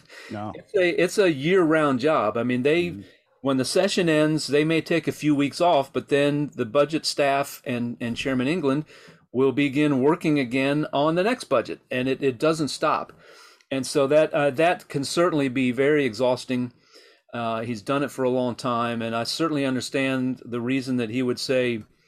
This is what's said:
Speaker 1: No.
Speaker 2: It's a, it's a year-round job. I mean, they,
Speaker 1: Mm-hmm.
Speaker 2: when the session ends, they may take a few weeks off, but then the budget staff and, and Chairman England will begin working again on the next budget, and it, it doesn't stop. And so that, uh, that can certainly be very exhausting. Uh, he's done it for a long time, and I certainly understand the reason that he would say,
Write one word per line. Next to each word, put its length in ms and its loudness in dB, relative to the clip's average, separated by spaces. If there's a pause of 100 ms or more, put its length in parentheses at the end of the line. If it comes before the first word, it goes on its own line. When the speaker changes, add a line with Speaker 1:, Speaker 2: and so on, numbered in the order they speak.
(320)
Speaker 1:
No. 240 -8
Speaker 2:
It's 200 -10
a, 280 2
it's 140 -2
a 140 4
year-round 680 2
job. 340 2
I 80 0
mean, 200 0
they, 240 2
Speaker 1:
Mm-hmm. 140 -10 (400)
Speaker 2:
when 160 0
the 60 0
session 460 2
ends, 380 2
they 180 2
may 160 0
take 260 -2
a 60 -4
few 220 0
weeks 260 -2
off, 320 2
but 160 -6
then 460 2
the 100 -2
budget 400 0
staff 580 -2
and, 380 -4
and 160 -4
Chairman 300 -2
England 360 0 (480)
will 220 2
begin 480 2
working 380 2
again 520 -2
on 240 0
the 80 0
next 220 -2
budget, 340 -2 (120)
and 180 -2
it, 140 -2
it 160 0
doesn't 300 0
stop. 440 -2 (580)
And 160 -4
so 200 2
that, 260 4
uh, 180 2
that 380 0
can 160 -4
certainly 420 0
be 240 0
very 340 2
exhausting. 680 -2 (600)
Uh, 280 -4
he's 200 -6
done 220 -2
it 80 -6
for 120 -4
a 60 2
long 260 0
time, 460 -2
and 140 -4
I 80 -2
certainly 400 -2
understand 800 -2
the 160 -8
reason 380 -2
that 140 -2
he 100 -2
would 180 -2
say, 440 -2 (240)